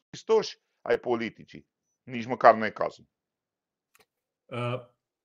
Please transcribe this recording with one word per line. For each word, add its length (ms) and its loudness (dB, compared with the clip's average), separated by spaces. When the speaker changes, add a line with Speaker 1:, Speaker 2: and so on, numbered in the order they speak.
Speaker 1:
Hristoși 500 -2
ai 160 0
politicii. 680 -6
Nici 240 -10
măcar 280 6
nu 100 -4
e 60 -2
cazul. 340 -8
Speaker 2:
Uh, 440 -8